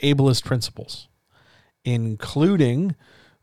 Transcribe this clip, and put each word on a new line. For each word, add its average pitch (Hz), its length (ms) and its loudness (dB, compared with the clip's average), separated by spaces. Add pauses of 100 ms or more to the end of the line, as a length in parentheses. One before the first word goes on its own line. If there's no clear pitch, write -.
ableist 139 440 2
principles, - 640 -6 (760)
including 135 1080 0 (480)